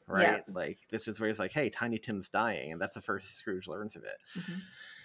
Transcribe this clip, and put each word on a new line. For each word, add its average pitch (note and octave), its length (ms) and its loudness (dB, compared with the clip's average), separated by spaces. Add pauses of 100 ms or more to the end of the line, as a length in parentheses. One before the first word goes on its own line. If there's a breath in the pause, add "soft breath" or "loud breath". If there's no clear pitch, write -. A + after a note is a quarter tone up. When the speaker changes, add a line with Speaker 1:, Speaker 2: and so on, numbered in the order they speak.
Speaker 1:
Yeah. F3+ 60 -2
Speaker 2:
right? E3+ 360 6
Like, F2 280 -2 (140)
this A2 160 -2
is G#2 120 -4
where A2 80 4
he's G#2+ 120 2
like, F#2+ 140 0
"Hey, C#3 180 4
Tiny A#2 260 0
Tim's G2+ 320 -2
dying," F#2+ 420 2
and E2 100 -6
that's G2 120 -2
the G#2 80 -8
first - 340 -4
Scrooge F#2 320 -4
learns G#2 280 -6
of - 80 -12
it. G1+ 140 -8 (220 loud breath)
Speaker 1:
Mm-hmm. F3+ 200 -6 (460 loud breath)